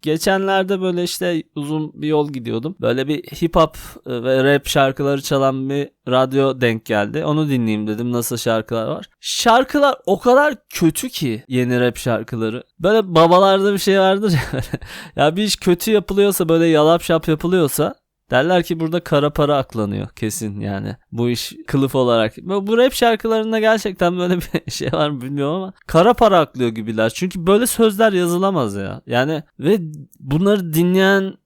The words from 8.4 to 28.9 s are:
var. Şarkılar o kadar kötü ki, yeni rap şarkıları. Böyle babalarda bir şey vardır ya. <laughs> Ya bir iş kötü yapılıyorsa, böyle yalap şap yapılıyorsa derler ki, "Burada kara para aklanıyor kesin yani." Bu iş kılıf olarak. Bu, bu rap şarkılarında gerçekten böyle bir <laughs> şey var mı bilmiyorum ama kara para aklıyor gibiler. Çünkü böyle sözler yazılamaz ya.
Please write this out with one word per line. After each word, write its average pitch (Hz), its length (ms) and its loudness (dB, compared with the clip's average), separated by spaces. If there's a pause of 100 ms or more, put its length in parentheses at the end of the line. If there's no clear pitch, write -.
var. 165 220 -8 (100)
Şarkılar 262 760 0 (100)
o 190 140 0
kadar 269 360 2 (140)
kötü 170 400 -2
ki, 117 380 -6
yeni 123 320 0
rap 123 180 0
şarkıları. 113 680 -4 (160)
Böyle 190 360 0
babalarda 190 580 6
bir 196 40 -2
şey 196 220 2
vardır 190 320 2
ya. 135 300 0 (540)
<laughs> - 0 -
Ya 151 200 2
bir 202 80 -2
iş 202 120 0
kötü 180 360 0
yapılıyorsa, 196 580 2
böyle 165 160 4
yalap 160 380 4
şap 160 240 0
yapılıyorsa 170 680 0 (360)
derler 170 320 2
ki, 165 160 -6
"Burada 160 200 -2
kara 147 300 0
para 147 280 0
aklanıyor 101 580 -4
kesin 107 440 -8
yani." 104 360 -8 (160)
Bu 120 180 -2
iş - 240 -6 (140)
kılıf 135 280 0
olarak. 117 460 2
Bu, 196 260 -4
bu 226 100 2
rap 254 160 4
şarkılarında 226 680 0
gerçekten 208 580 0
böyle 180 200 0
bir - 340 -6
<laughs> - 0 -
şey - 200 -6
var 151 180 0
mı 139 120 -8
bilmiyorum 143 340 -4
ama 190 180 -8 (140)
kara 190 260 4
para 196 260 4
aklıyor 127 300 -2
gibiler. 110 460 -2
Çünkü 180 320 -4
böyle 214 200 4
sözler 220 460 2
yazılamaz 175 600 0
ya. 98 320 -8